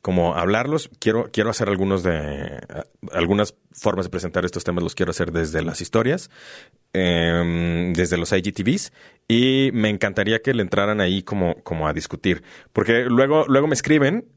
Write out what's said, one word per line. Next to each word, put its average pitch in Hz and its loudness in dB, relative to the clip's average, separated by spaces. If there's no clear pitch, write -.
como 85 2
hablarlos. 117 0
Quiero, 113 0
quiero 110 0
hacer 104 -2
algunos 98 0
de, 90 0
a-, 73 -8
algunas 101 0
formas 95 -2
de 90 -10
presentar 90 -4
estos 87 -4
temas 87 -2
los 80 -4
quiero - -2
hacer 85 -2
desde 80 -2
las 82 -6
historias, 113 -2
em, 85 0
desde 87 0
los 85 -2
I 95 2
G 98 -6
T 98 -6
Vs, 101 -2
y 131 4
me 107 0
encantaría 104 0
que 135 0
le 117 0
entraran 101 0
ahí 92 2
como, 90 0
como 80 -4
a 76 0
discutir. 85 -2
Porque 117 2
luego, 139 4
luego 139 4
me 156 0
escriben 151 2